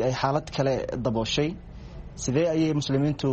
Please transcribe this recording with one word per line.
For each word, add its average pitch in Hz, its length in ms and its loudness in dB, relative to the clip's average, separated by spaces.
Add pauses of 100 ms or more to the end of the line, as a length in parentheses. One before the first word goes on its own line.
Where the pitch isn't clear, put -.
ay 127 80 2
xaalad 135 380 0
kale 135 240 2 (220)
dabooshay, 120 520 0 (680)
sidee 147 340 2
ayay 160 240 2
muslimiintu, 143 580 0